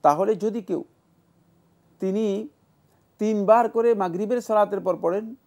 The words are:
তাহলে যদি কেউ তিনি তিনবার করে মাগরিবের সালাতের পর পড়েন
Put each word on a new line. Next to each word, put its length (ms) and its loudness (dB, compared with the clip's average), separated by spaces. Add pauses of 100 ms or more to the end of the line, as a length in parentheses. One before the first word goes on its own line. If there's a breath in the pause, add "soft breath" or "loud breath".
তাহলে 320 2
যদি 260 -4
কেউ 240 -6 (1160)
তিনি 480 -2 (720)
তিনবার 500 4
করে 260 2
মাগরিবের 460 -2
সালাতের 400 0
পর 200 -2
পড়েন 340 -4 (120)